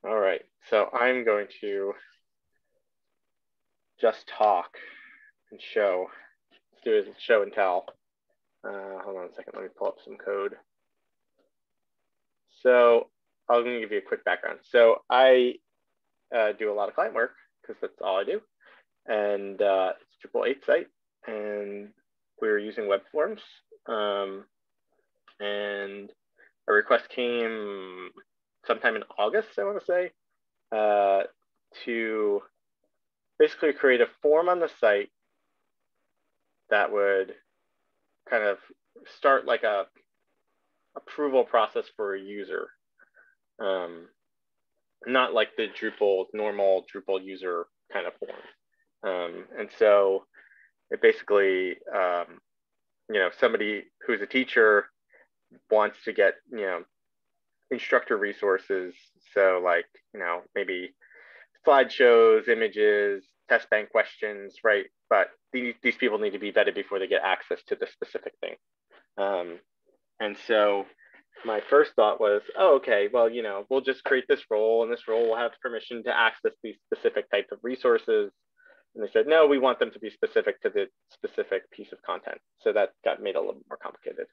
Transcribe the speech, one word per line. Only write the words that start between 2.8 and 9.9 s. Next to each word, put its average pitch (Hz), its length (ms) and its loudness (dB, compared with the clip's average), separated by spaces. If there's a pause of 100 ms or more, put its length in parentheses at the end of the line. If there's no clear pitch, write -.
just - 280 -2
talk 101 480 0 (720)
and 101 100 -20
show, 92 460 -2 (800)
do 110 140 2
a 101 40 0 (180)
show 110 220 2
and 101 100 -6
tell. 92 340 0 (800)
Uh, 98 400 -12
hold 95 140 -10
on 90 120 -12
a - 40 -20
second, - 200 -16
let 95 80 -12
me 92 60 -12 (100)
pull 98 100 -4
up - 160 -8